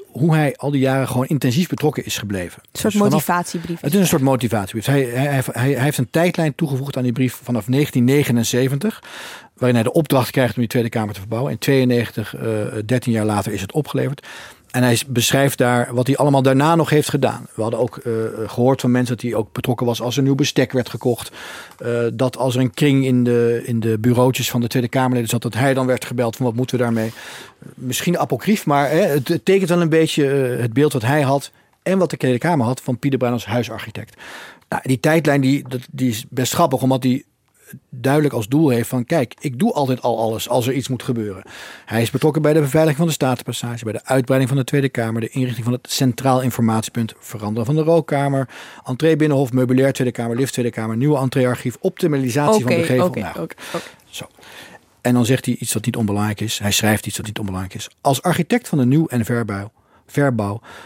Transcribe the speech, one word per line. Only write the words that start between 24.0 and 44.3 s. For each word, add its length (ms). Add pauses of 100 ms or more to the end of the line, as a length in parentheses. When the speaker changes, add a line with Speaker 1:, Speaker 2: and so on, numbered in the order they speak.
Speaker 1:
van 100
de 60
Tweede 220
Kamerleden 400
zat, 140
dat 120
hij 200
dan 120
werd 180
gebeld 320
van: 100
"Wat 80
moeten 220
we 60
daarmee?" 300 (600)
Misschien 440
apocrief, 480
maar, 240
hè, 100
het, 280
het 160
tekent 240
wel 120
een 80
beetje, 420 (240)
eh, 60
het 120
beeld 200
wat 100
hij 200
had 280 (320)
en 160
wat 120
de 60
Tweede 220
Kamer 280
had 140
van 180
Pieter 200
Bruin 160
als 120
huisarchitect. 760 (480)
Nou, 180
die 140
tijdlijn 400
die, 280
dat, 120 (100)
die 200
is 180
best 260
grappig, 280
omdat 200
die 220 (680)
duidelijk 440
als 140
doel 200
heeft 200
van: 160
"Kijk, 360
ik 180
doe 140
altijd 300
al 160
alles 300
als 180
er 60
iets 160
moet 140
gebeuren." 400 (440)
Hij 160
is 80
betrokken 320
bij 100
de 80
beveiliging 380
van 80
de 60
Statenpassage, 720
bij 80
de 120
uitbreiding 480